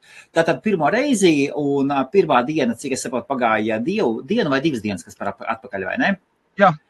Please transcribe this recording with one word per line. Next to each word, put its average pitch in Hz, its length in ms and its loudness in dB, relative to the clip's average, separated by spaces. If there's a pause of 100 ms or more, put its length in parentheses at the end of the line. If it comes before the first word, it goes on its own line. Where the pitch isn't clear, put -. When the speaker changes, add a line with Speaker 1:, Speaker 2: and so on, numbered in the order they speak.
(340)
Speaker 1:
Tātad 165 280 0
pirmo 165 280 0
reizi 190 640 2
un, 143 380 0
ā, 135 180 0
pirmā 156 340 4
diena, 135 300 0
cik 131 220 -6
es - 80 -8
saprotu, 123 240 -6
pagāja 110 500 0
dievu, 135 460 -2
dienu 202 240 0
vai 135 120 0
divas 139 200 -2
dienas, 101 240 -6
kas 104 100 -20
par 101 160 -6
ap-, 117 140 -14 (100)
atpakaļ, 98 300 -10
vai 92 160 -4
ne? 185 160 0 (400)
Speaker 2:
Jā. 190 160 6 (160)